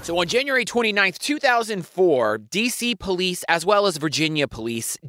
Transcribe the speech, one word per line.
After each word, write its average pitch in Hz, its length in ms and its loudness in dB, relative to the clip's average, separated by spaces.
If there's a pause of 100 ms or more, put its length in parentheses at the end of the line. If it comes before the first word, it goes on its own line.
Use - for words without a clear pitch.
So 170 160 -2
on 175 80 0
January 254 380 0
twenty-ninth, 208 540 0
two 294 200 -4
thousand 226 460 0
four, 127 520 2
D 170 300 -2
C 240 260 -2
police, 185 540 -4
as 165 180 2
well 202 220 4
as 170 100 -2
Virginia 151 500 0
police, 113 500 -6 (120)